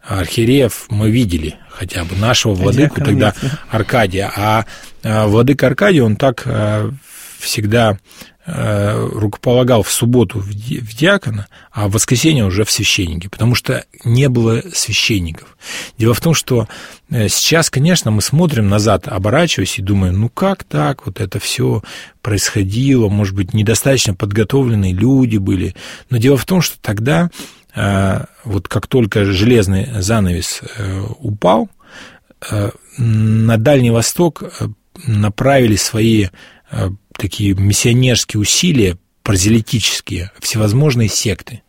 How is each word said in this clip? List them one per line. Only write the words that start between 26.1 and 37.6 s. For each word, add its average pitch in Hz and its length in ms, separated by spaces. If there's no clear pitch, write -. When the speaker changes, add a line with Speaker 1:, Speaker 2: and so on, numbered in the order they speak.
Speaker 1:
Но 123 60
дело 131 220
в 113 80
том, 185 160
что - 180
тогда, 143 500
э, 98 480
вот 98 220
как - 200
только 110 400
железный 101 720
занавес, 92 640
э, 98 240
упал, 180 500
э, 101 200
на 110 600
Дальний 131 320
Восток, 117 520
э, - 260
направили 107 720
свои, 110 520
э, 101 200
такие 101 380
миссионерские 113 840